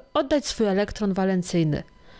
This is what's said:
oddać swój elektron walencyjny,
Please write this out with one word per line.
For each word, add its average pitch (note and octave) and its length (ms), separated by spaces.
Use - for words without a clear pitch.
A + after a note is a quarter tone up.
oddać D4 320
swój - 200
elektron G3+ 460
walencyjny, F3+ 680